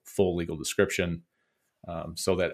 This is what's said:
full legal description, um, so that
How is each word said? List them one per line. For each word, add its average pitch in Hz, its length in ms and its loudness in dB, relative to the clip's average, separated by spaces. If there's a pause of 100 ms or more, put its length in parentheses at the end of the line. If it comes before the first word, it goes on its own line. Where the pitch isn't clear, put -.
full 90 320 2
legal 82 200 -4
description, 85 680 0 (640)
um, 82 280 -8
so 92 200 2
that 87 180 2